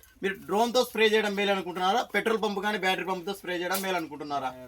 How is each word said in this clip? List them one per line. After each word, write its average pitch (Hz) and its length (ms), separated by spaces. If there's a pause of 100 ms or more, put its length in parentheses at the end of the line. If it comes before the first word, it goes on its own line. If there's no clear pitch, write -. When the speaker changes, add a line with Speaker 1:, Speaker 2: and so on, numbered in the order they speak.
(240)
Speaker 1:
మీరు 196 100
డ్రోన్తో 220 500
స్ప్రే 220 240
చేయడం 208 280
మేలు 202 160
అనుకుంటున్నారా, 185 500
పెట్రోల్ 208 400
పంప్ 202 180
కానీ 208 180
బ్యాటరీ 180 280
పంప్తో 185 280
స్ప్రే 180 240
చేయడం 180 240
మేలు 190 140
అనుకుంటున్నారా? 147 520
Speaker 2:
ఆ, 127 200